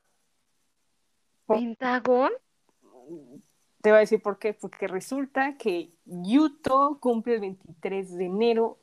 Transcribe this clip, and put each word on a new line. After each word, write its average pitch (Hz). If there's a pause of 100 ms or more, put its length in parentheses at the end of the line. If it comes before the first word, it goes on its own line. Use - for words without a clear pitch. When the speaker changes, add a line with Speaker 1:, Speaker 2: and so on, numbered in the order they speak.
(1500)
Speaker 1:
Por- 214
Speaker 2:
¿Pentagon? 247 (1500)
Speaker 1:
Te 214
voy 214
a -
decir 214
por 196
qué. 208
Porque 196
resulta 269
que 175 (160)
Yuto 277
cumple 233
el 214
veintitrés 190
de 185
enero, 226